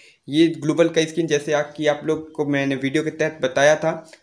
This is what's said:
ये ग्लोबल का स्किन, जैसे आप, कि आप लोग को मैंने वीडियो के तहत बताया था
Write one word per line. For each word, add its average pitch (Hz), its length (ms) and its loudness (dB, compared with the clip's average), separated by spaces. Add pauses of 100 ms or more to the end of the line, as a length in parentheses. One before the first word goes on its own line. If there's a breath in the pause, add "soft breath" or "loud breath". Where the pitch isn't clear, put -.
(300 soft breath)
ये 160 180 4
ग्लोबल 151 420 2
का 165 160 0
स्किन, 160 220 -4
जैसे 147 260 0
आप, 147 240 -2
कि 151 100 0
आप 147 160 0
लोग 156 280 -4
को 151 140 -2
मैंने 139 300 0
वीडियो 135 280 -2
के 156 60 -2
तहत 156 320 -4
बताया 143 340 4
था 160 360 -4 (120 loud breath)